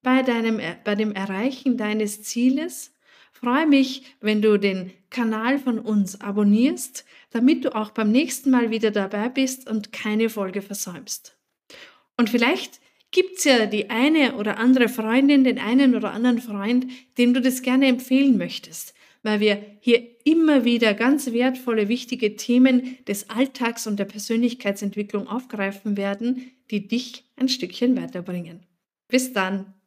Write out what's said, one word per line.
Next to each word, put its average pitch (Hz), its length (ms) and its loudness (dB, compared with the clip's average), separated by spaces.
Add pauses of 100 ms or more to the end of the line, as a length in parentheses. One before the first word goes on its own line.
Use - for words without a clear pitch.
bei 254 180 4
deinem, 226 400 0 (220)
bei 208 120 -2
dem 214 160 -2
Erreichen 202 640 -2
deines 214 460 -4
Zieles. 269 720 -2 (380)
Freue 262 340 0
mich, 277 380 2 (180)
wenn 214 200 0
du 214 160 4
den 190 340 -2 (180)
Kanal 233 480 -2
von 254 220 -2
uns 202 420 -2
abonnierst, 208 800 0 (280)
damit 254 340 2
du - 100 -4
auch 214 160 -6
beim 214 200 0
nächsten 269 400 0
Mal 233 180 2
wieder 220 220 0
dabei 208 380 -4
bist 262 380 -4
und 220 240 -6
keine 220 380 -2
Folge 196 320 -6
versäumst. - 760 -12 (760)
Und 233 140 0
vielleicht 240 500 -2 (320)
gibt's - 320 0
ja 247 220 4
die 202 240 -4
eine 262 460 2
oder 208 220 -4
andere 240 320 4
Freundin, 262 540 4
den 240 160 2
einen 247 360 4
oder 208 160 -4
anderen 233 280 0
Freund, 233 480 -2 (300)
dem 247 160 4
du 262 80 2
das 254 200 0
gerne 262 260 2
empfehlen 262 500 2
möchtest, - 560 -10 (300)
weil 214 160 0
wir 202 240 2 (160)
hier 240 280 2 (180)
immer 311 380 4
wieder 240 300 2
ganz 247 380 0
wertvolle, 233 560 0
wichtige 220 480 -4
Themen 254 640 2 (100)
des 202 220 -8
Alltags 233 580 -4
und 208 100 -4
der 202 80 -2
Persönlichkeitsentwicklung 208 1200 -4
aufgreifen 202 680 -6
werden, 208 540 -4 (200)
die 202 160 -6
dich - 380 -6 (100)
ein 254 140 -2
Stückchen 247 480 -2
weiterbringen. 175 680 -10 (420)
Bis 254 260 0
dann. 196 400 -4 (140)